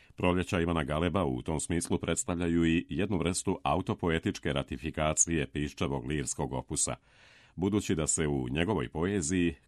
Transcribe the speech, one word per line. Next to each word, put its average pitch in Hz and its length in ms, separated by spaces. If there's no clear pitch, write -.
Proljeća 90 440
Ivana 82 240
Galeba 80 400
u 64 180
tom 78 180
smislu 85 380
predstavljaju 85 680
i 82 220
jednu 90 300
vrstu 90 440
autopoetičke 85 880
ratifikacije 76 960
Piščevog 71 600
lirskog 69 460
opusa, 67 440
budući 98 380
da 78 120
se 78 200
u 67 220
njegovoj 80 400
poeziji, 87 640